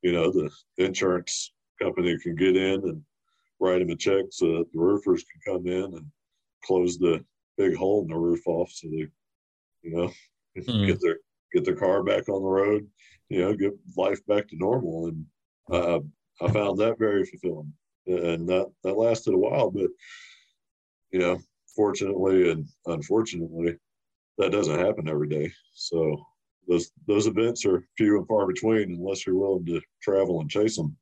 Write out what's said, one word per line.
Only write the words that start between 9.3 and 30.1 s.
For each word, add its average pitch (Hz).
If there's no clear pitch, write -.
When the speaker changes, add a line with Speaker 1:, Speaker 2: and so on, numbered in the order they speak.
Speaker 1:
you 82
know, 87
<laughs> -
Speaker 2:
Hmm. 107
Speaker 1:
get -
their, 82
get 90
their 92
car 95
back 98
on 98
the 95
road, 101
you 95
know, 98
get 98
life 98
back 104
to -
normal. 85
And, 80
uh, 85
I -
found 101
that 110
very 104
fulfilling. 78
And 85
that, 92
that 95
lasted 110
a 92
while, 131
but, 95
you 92
know, 90
fortunately 95
and 80
unfortunately, 85
that 95
doesn't 82
happen 90
every 76
day. 76
So 80
those, 87
those 104
events 113
are 92
few 104
and 90
far 104
between 101
unless 92
you're 92
willing 95
to 82
travel 98